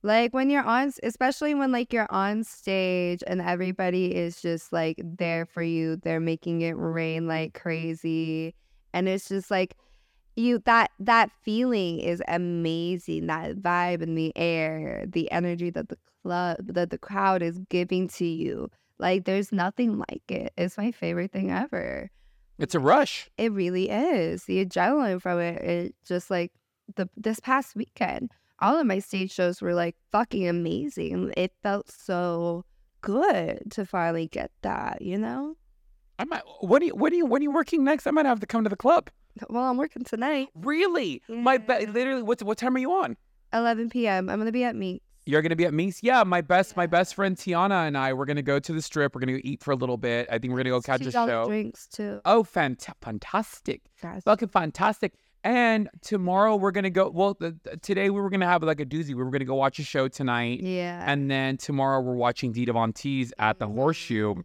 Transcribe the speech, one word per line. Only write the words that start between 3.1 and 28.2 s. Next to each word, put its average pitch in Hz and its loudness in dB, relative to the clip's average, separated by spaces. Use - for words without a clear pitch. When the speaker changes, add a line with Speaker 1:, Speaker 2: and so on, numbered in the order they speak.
Speaker 1:
and 185 -2
everybody 180 0
is 170 -4
just, 165 -4
like, 160 -2
there 165 -4
for - -10
you. 165 -2
They're 165 -2
making 165 -2
it 165 0
rain 165 -4
like 160 -4
crazy. 165 -4
And 180 0
it's 190 -2
just, 196 -4
like, 190 0
you, 240 2
that, 233 6
that 226 6
feeling 214 0
is 175 -2
amazing. 170 -2
That 160 -4
vibe 175 0
in 165 -2
the 160 0
air, 160 -2
the 165 -2
energy 175 -2
that - -6
the - -12
club, 175 -2
that 175 0
the - -6
crowd 196 0
is 170 -4
giving 180 0
to - -4
you. - -4
Like, 185 0
there's 196 0
nothing 202 0
like - -8
it. - -4
It's 180 -2
my 226 0
favorite 175 -4
thing 190 -2
ever. 185 -4
Speaker 2:
It's - -2
a 170 2
rush. 175 4
Speaker 1:
It 226 0
really 185 0
is. 202 0
The 185 0
adrenaline 190 0
from 175 -2
it, 170 -4
it 175 -2
just, 180 -4
like, 175 -2
the, 185 -4
this 220 -4
past 262 -2
weekend, - -6